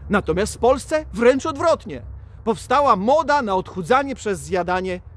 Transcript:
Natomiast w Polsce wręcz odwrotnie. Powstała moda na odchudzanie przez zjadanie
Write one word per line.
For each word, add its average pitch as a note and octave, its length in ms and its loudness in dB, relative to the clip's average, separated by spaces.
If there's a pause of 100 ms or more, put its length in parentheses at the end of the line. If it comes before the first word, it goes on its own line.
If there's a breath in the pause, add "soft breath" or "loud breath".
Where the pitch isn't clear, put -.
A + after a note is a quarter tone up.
Natomiast F#3+ 460 -2
w - 20 -14
Polsce C#4+ 560 0
wręcz A#3+ 320 4
odwrotnie. D4 560 -2 (420 loud breath)
Powstała B3+ 520 2
moda C#4 460 2
na G3+ 140 -2
odchudzanie G#3 600 -2
przez G3 240 -4
zjadanie F3+ 640 -4 (160)